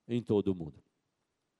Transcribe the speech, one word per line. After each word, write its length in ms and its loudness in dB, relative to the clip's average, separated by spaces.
em 160 -2
todo 260 2
o 60 0
mundo. 280 -10